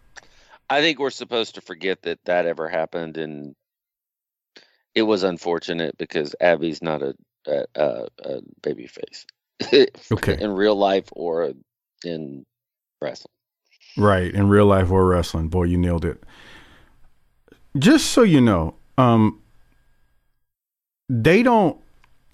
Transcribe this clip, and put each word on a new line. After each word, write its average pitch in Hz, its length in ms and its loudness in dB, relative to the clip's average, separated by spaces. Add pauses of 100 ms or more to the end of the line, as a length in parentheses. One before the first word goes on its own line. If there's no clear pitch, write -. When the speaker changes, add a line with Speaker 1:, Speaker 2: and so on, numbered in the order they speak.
(680)
Speaker 1:
I 143 120 0
think 151 180 0
we're 139 120 -2
supposed 117 440 -6
to 95 60 -18
forget 90 420 -8
that 85 220 -8
that 87 200 0
ever 80 220 -6
happened, 82 500 -6
and 73 380 -12 (1400)
it 110 100 0
was 104 200 0
unfortunate 85 720 -4
because 78 440 -8
Abby's 82 400 0
not 78 200 -6
a, 69 140 -8 (320)
a, 71 180 -4 (100)
a, 64 320 -4 (160)
a 67 180 -10 (200)
babyface - 640 -12 (360)
<laughs> - 500 2
Speaker 2:
Okay. 107 280 -2
Speaker 1:
in 104 120 -6
real 104 240 0
life 98 380 -2
or 82 400 -6 (500)
in 78 420 -12 (560)
wrestling. - 300 -12 (640)
Speaker 2:
Right, 95 360 2
in 98 160 0
real 104 160 6
life 95 260 4
or 95 160 4
wrestling. 85 400 -2
Boy, 87 160 -2
you 87 140 0
nailed 87 260 0
it. - 180 -8 (1600)
Just 226 300 4
so 262 160 4
you 156 180 6
know, 90 340 2 (220)
um, 117 440 4 (1700)
they 147 360 2
don't, 226 340 2 (560)